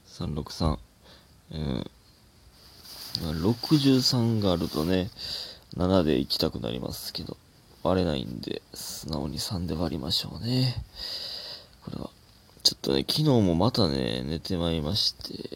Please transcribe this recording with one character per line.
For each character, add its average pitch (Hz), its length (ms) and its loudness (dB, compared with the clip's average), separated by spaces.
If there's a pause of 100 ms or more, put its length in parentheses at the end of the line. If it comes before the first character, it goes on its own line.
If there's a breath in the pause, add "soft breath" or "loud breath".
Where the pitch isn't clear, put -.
三 80 300 -8
六 76 180 -8
三。 78 240 0 (720 soft breath)
う 78 60 -10
ん。 65 340 -4 (1300)
ま 80 60 -2
あ、 76 40 -2
六 113 460 4
十 135 240 6
三 117 360 4
が 98 120 4
あ 87 40 6
る 85 140 0
と 76 160 0
ね、 92 240 2 (680 loud breath)
七 90 280 4
で 73 160 4
行 71 100 -2
き - 80 -2
た 82 140 2
く - 80 -8
な 55 100 -4
り 60 100 -4
ま - 140 -6
す - 200 -10
け - 100 -8
ど、 - 120 -10 (460)
割 92 200 2
れ 87 40 2
な 78 100 0
い 62 100 -2
ん 58 160 -8
で、 - 200 -8 (140)
素 - 340 -10
直 76 180 -4
に 69 120 -6
三 90 260 -4
で 80 80 -4
割 82 240 -2
り - 20 -4
ま 76 120 -4
し - 160 -2
ょ - 120 -12
う 107 60 -8
ね。 127 400 0 (1000 loud breath)
こ - 120 -12
れ - 20 -8
は。 - 140 -10 (500)
ち - 120 4
ょ - 40 -8
っ - 40 -20
と - 120 0
ね、 67 60 4
昨 151 240 0
日 - 0 -
も 110 320 6
ま 101 160 4
た 104 160 2
ね、 64 360 0
寝 78 160 -4
て - 160 -4
ま 85 140 0
い 82 60 0
り 80 80 0
ま 85 120 0
し - 180 0
て、 - 200 -14 (220)